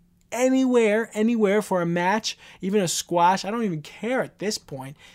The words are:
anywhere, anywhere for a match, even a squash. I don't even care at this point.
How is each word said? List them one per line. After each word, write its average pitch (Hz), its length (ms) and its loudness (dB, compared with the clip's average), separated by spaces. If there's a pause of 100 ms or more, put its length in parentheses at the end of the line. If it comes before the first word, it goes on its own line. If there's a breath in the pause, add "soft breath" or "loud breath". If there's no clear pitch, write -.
(300)
anywhere, 240 840 2
anywhere 214 480 2
for 185 180 -2
a 170 60 -2
match, 175 520 -2 (220 loud breath)
even 190 220 0
a 170 60 0
squash. 175 560 2
I 185 60 -6
don't 233 140 -4
even 165 180 -4
care 233 400 -4
at - 160 -12
this 208 200 -4
point. 135 380 -14 (180 loud breath)